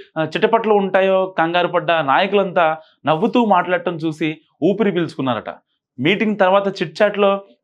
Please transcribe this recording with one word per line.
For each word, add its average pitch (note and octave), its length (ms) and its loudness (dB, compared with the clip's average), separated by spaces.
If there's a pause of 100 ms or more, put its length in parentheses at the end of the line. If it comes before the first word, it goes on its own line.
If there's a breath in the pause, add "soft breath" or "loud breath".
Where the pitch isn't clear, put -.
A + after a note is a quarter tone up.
(180 loud breath)
ఆ, D#3+ 60 0
చిటపట్లు A3 500 0
ఉంటాయో F#3+ 640 2
కంగారు F3 300 0
పడ్డ E3+ 240 -2
నాయకులంతా E3+ 840 0 (300 soft breath)
నవ్వుతూ G3 380 2
మాట్లాడటం F3+ 520 0
చూసి D#3 440 -6 (220)
ఊపిరి F#3+ 300 0
పీల్చుకున్నారట. C3+ 600 -4 (440)
మీటింగ్ G3+ 400 -2
తర్వాత G3 300 2
చిట్ F#3+ 340 -4
చాట్లో G3+ 380 2 (240 soft breath)